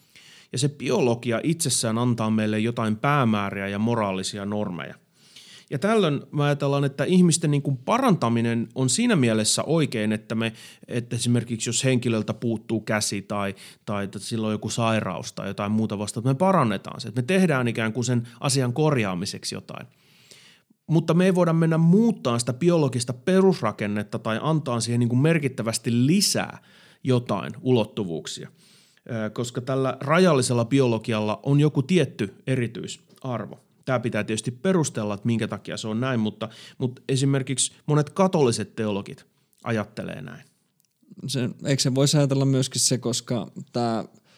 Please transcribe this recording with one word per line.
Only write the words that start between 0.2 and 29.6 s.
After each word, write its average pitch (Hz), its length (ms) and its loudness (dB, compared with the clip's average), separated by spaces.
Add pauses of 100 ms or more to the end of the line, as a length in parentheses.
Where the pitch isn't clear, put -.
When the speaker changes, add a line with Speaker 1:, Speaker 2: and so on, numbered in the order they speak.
Speaker 1:
Ja - 60 -6
se 143 120 0
biologia 120 720 0
itsessään 127 540 0
antaa 120 320 2
meille 107 300 2
jotain 110 360 0
päämääriä 107 720 0
ja 101 120 -4
moraalisia 104 680 -2
normeja. 101 500 -6 (720)
Ja 147 100 -6
tällöin 196 420 2 (100)
me 147 120 0
ajatellaan, 143 400 2
että 143 200 -2
ihmisten 165 480 4
niin 143 100 2
kuin 139 160 -2
parantaminen 117 960 2
on 131 140 0
siinä 226 260 2
mielessä 110 480 2
oikein, 123 480 0
että 107 240 -4
me, 113 180 -2 (340)
että 120 280 -6
esimerkiksi 120 540 0
jos 113 140 -2
henkilöltä 117 500 2
puuttuu 113 480 -4
käsi 107 400 -2
tai, 101 340 -6 (300)
tai 101 180 -4
että 98 160 -10
sillä 110 280 -4
on 107 60 0
joku 107 160 -4
sairaus 110 640 -2
tai 101 140 -10
jotain 101 240 -4
muuta 107 280 0
vastaavaa, 110 320 -2
että 135 140 0
me 190 40 4
parannetaan 123 520 0
se, - 60 -12
että 113 140 -4
me 123 40 -6
tehdään 160 420 2
ikään 113 260 -2
kuin 120 120 -2
sen 120 220 0 (120)
asian 131 340 0
korjaamiseksi 110 840 -2
jotain. - 320 -14 (1000)
Mutta 165 260 2
me 180 120 4
ei 185 100 4
voida 170 180 2
mennä 165 240 2
muuttaa 165 600 2
sitä 123 140 -2
biologista 135 600 0
perusrakennetta 113 1080 0
tai 110 220 -4
antaa 143 380 0
siihen 120 200 0
niin 120 100 2
kuin 123 100 2
merkittävästi 123 880 2
lisää 165 500 0 (460)
jotain 117 580 0
ulottuvuuksia, 107 880 -2 (600)
ö, 110 200 -6
koska 120 320 -6